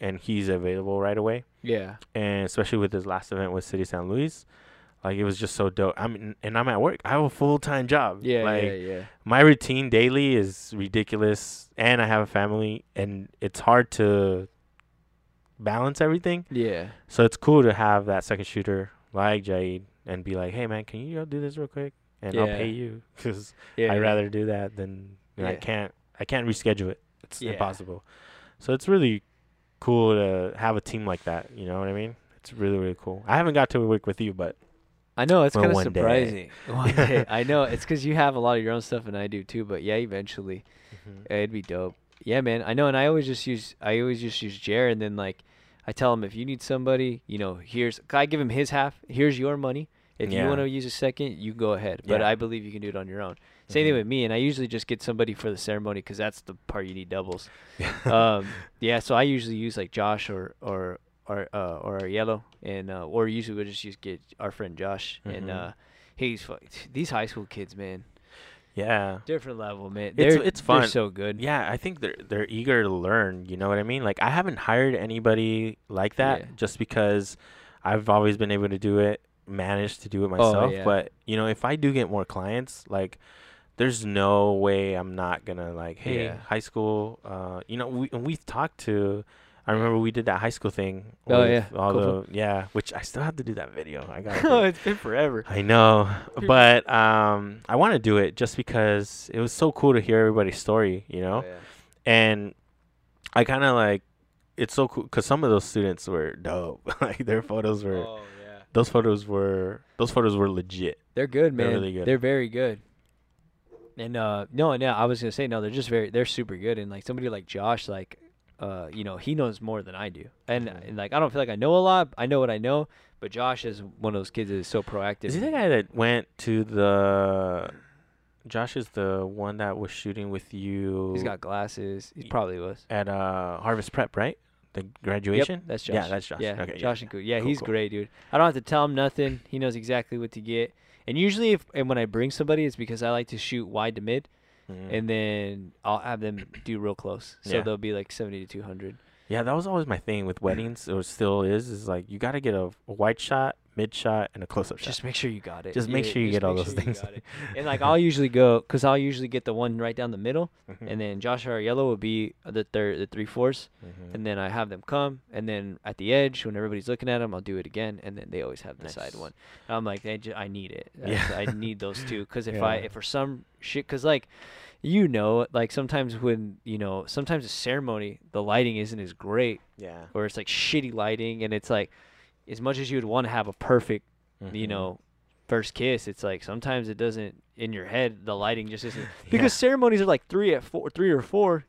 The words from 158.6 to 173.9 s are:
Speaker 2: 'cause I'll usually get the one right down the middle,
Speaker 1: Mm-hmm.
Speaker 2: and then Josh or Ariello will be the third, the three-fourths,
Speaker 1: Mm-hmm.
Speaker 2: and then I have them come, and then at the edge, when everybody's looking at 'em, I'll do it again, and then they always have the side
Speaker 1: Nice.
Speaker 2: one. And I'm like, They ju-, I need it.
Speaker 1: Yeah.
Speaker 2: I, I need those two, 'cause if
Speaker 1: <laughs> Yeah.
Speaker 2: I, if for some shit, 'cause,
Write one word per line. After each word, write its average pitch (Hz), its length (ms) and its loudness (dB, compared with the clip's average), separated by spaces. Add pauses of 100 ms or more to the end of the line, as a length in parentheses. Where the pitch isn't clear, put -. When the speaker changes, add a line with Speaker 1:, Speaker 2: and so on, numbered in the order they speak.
Speaker 2:
'cause 131 220 0
I'll 139 140 6
usually 135 320 -2
get 123 160 -4
the 120 80 -2
one 117 240 -2
right 117 180 -4
down 120 160 -6
the 104 60 -10
middle, 139 320 -2 (200)
Speaker 1:
Mm-hmm. 95 180 -16
Speaker 2:
and 110 120 -6
then 101 220 -6
Josh 120 240 -4
or 123 140 -4
Ariello 113 160 0 (100)
will 120 120 2
be 110 360 -2 (120)
the 107 200 -4
third, 104 340 -2
the 98 80 -4
three-fourths, 123 640 -2 (160)
Speaker 1:
Mm-hmm. 90 300 -16
Speaker 2:
and 110 100 -8
then 104 140 -2
I 95 100 -4
have 110 200 -4
them 95 160 -12
come, 139 360 -4 (100)
and 110 160 -8
then 101 380 -6
at 104 120 -12
the 104 160 -2
edge, 135 320 2
when 107 120 -8
everybody's 104 320 -6
looking 123 200 -6
at 120 120 0
'em, 110 120 -4
I'll 92 80 -8
do 98 160 -8
it 90 80 -8
again, 107 380 -8
and 101 140 -14
then 98 120 -14
they 85 120 -6
always 64 200 -10
have 67 180 -16
the 78 100 -16
side - 240 -14
Speaker 1:
Nice. - 20 -20
Speaker 2:
one. 80 180 -14 (360)
And 113 80 -4
I'm 113 80 -4
like, 101 180 -8
They 107 140 -8
ju-, 107 180 -14
I 101 140 -8
need 98 220 -12
it. - 180 -16 (160)
Speaker 1:
Yeah. 101 160 -2 (140)
Speaker 2:
I, 98 80 -4
I - 100 -4
need 110 260 -8
those 98 240 -8
two, 110 220 -8
'cause 110 220 -8
if 110 80 -6
Speaker 1:
<laughs> 104 40 -6
Yeah. 107 60 0
Speaker 2:
I, 110 120 0
if 104 160 -8
for 110 80 -14
some 135 420 -6 (160)
shit, - 280 -8
'cause, 131 180 -6